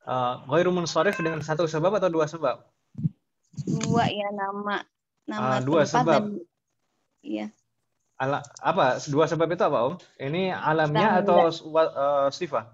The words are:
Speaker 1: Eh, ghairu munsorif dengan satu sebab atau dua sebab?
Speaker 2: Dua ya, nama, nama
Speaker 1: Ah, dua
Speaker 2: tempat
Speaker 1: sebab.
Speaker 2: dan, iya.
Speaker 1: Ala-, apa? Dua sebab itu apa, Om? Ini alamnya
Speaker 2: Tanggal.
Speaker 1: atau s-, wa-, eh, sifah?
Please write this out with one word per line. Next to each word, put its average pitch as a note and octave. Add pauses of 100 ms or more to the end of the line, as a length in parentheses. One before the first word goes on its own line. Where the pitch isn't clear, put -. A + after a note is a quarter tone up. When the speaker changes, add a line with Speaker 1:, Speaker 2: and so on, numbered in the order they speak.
Speaker 1:
Eh, B2+ (100)
ghairu E3+
munsorif E3+
dengan D#3+
satu D#3
sebab D#3+
atau F#3
dua D#3+
sebab? D3 (920)
Speaker 2:
Dua A3+
ya, G3+
nama, G3+ (420)
nama G#3
Speaker 1:
Ah, B2+
dua C#3+
Speaker 2:
tempat C#3
Speaker 1:
sebab. D#3
Speaker 2:
dan, G#2+ (960)
iya. G#2+ (720)
Speaker 1:
Ala-, C3+ (160)
apa? C#3+
Dua D3
sebab D#3+
itu F3
apa, D#3+
Om? D3 (220)
Ini E3+
alamnya D#3
Speaker 2:
Tanggal. -
Speaker 1:
atau F#3 (100)
s-, D#3
wa-, D#3+
eh, C#3
sifah? C#3